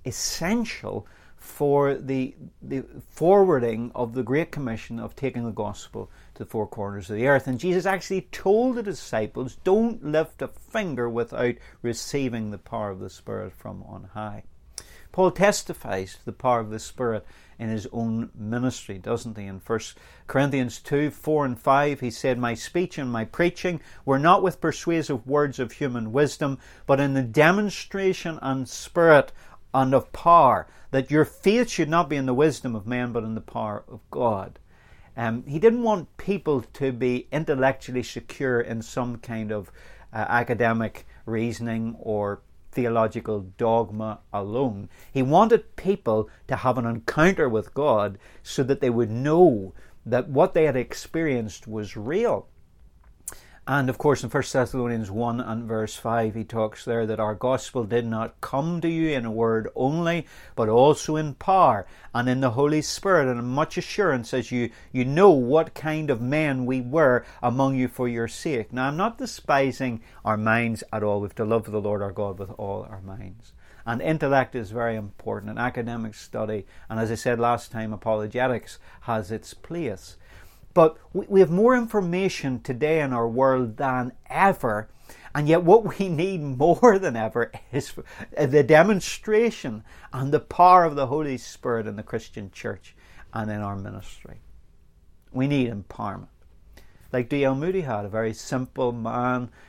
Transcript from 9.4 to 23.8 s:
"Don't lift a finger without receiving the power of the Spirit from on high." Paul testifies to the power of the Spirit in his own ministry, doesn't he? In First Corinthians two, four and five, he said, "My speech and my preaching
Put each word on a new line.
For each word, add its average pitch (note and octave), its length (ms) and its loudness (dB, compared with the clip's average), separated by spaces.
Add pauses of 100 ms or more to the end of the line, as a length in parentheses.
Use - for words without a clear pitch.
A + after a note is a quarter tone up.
"Don't G#3+ 400 2
lift D#3 380 -2
a C3+ 80 -6
finger D3 580 -6
without A#2 500 -2 (260)
receiving A#2 680 -4
the G2+ 60 -10
power G#2+ 320 -8
of F#2+ 100 -8
the G2 120 -12
Spirit G2+ 420 -10
from F#2+ 300 -14
on G2 320 -18
high." G#2+ 300 -10 (680)
Paul F3+ 200 4
testifies C3 840 -2
to - 100 -20
the A2 80 -8
power B2 280 0
of G#2+ 100 -8
the A2 80 -8
Spirit A2+ 480 -6 (320)
in A#2 100 -6
his G#2+ 240 -4
own A2+ 420 -4
ministry, A2+ 600 -6
doesn't A2+ 400 -6
he? G2+ 80 -12
In F#2+ 160 -12
First - 380 -6 (280)
Corinthians C3+ 520 0
two, D3 320 -2
four D3+ 340 0
and B2+ 160 -4
five, C#3+ 400 2
he A#2+ 100 -4
said, B2 280 -2
"My A#2+ 160 -2
speech F3 420 -4
and C3 160 -6
my A2+ 140 -4
preaching F3 560 -2 (240)